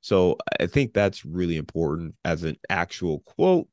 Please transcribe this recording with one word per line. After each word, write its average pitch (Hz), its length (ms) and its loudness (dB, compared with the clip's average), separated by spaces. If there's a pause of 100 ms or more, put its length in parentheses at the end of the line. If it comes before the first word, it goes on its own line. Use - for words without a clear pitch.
So 92 340 2 (240)
I 82 60 0
think 131 260 0
that's 101 320 0
really 85 320 -2
important. 80 580 -4 (100)
As 82 200 -2
an 80 140 -6 (100)
actual 87 520 -4
quote 180 520 2